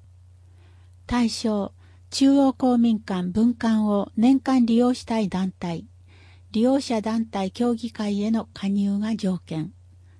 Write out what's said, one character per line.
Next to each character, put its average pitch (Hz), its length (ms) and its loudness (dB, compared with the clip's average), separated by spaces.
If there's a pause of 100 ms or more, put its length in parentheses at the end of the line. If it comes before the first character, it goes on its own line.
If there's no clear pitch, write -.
(1040)
対 240 240 0
象、 214 440 -4 (360)
中 269 240 4
央 277 200 4
公 247 240 0
民 233 220 2
館 180 280 -4
分 220 260 2
館 220 300 0
を 202 320 0
年 262 240 4
間 262 260 2
利 226 120 2
用 247 160 4
し - 100 -8
た 226 160 -4
い 196 100 -2
団 185 220 -4
体、 175 340 -8 (640)
利 214 100 0
用 262 180 2
者 226 220 -4
団 226 240 -2
体 196 260 -6
協 240 240 -2
議 233 160 -8
会 202 320 -4
へ 220 80 0
の 226 220 -2
加 196 160 -6
入 202 280 0
が 214 180 -2
条 185 220 -2
件。 160 360 -8 (460)